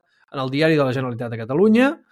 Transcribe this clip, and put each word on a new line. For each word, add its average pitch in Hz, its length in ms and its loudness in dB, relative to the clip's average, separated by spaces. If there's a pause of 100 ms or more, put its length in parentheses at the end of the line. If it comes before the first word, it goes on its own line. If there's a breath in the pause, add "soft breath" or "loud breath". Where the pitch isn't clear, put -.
(320)
en 143 80 -8
el 131 100 -6
Diari 156 260 2
de 143 80 2
la 127 80 -2
Generalitat 123 380 -6
de 113 80 -10
Catalunya, 220 600 2 (140 soft breath)